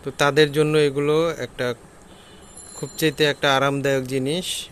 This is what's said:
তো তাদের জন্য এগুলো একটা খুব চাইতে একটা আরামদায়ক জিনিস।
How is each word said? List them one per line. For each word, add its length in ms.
তো 60
তাদের 420
জন্য 260
এগুলো 600
একটা 360
খুব 220
চাইতে 280
একটা 320
আরামদায়ক 480
জিনিস। 680